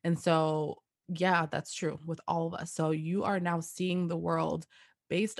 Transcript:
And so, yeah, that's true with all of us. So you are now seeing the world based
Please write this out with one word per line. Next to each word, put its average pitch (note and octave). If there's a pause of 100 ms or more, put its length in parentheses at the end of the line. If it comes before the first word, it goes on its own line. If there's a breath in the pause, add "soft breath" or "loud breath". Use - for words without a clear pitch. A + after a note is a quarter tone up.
And E3+
so, D#3 (260)
yeah, F3
that's -
true D3+
with E3
all E3
of E3
us. -
So D#3+
you D#3+
are G3
now E3+
seeing F3+
the E3+
world E3 (420 soft breath)
based G3+